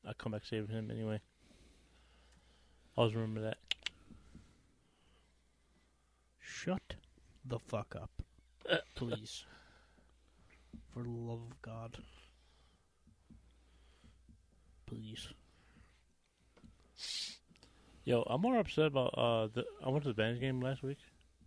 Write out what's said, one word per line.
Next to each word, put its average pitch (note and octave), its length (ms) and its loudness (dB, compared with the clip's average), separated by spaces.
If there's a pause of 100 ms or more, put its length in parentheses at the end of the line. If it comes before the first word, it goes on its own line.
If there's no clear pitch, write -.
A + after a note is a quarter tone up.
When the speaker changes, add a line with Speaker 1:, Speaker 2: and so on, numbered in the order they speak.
Speaker 1:
I G#2+ 60 -4
come - 180 -4
back G#2+ 140 -4
saving G#2+ 280 -2
him A2 160 -2
anyway. A2 300 -2 (1800)
Always A#2 180 6
remember A2 280 0
that. G#2+ 160 -2 (2750)
Speaker 2:
Shut - 540 -4 (520)
the B2+ 140 -2
fuck - 420 -4
up. G#2+ 80 -10 (600)
Speaker 1:
Uh. E3+ 60 6 (180)
Speaker 2:
Please. A2+ 480 -4 (1500)
For A#2+ 100 -6
the A#2+ 60 -4
love A#2 320 -4 (100)
of - 100 -18
God. A2+ 360 -10 (3000)
Please. A2 420 -8 (2750)
Speaker 1:
Yo, A#2+ 240 6
I'm C3 140 2
more A#3+ 180 6
upset D#3 260 4
about, C3+ 320 4
uh, A#2 360 6
the, A#2+ 120 0 (180)
I - 60 0
went C#3+ 140 4
to C#3+ 60 2
the A2+ 40 0
Bandits A2+ 260 4
game C3 220 0
last C3 220 -2
week. C3+ 160 -4 (480)